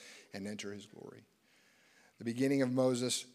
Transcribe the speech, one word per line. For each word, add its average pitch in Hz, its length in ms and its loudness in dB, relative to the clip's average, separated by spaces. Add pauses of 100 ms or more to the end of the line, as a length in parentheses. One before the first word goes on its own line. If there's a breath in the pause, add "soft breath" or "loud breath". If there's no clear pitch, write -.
(320 loud breath)
and 98 140 -8
enter 104 260 -8
his 101 140 -12
glory?" - 380 -18 (920 soft breath)
The 113 60 -8
beginning 135 380 4
of 127 80 2
Moses 127 640 2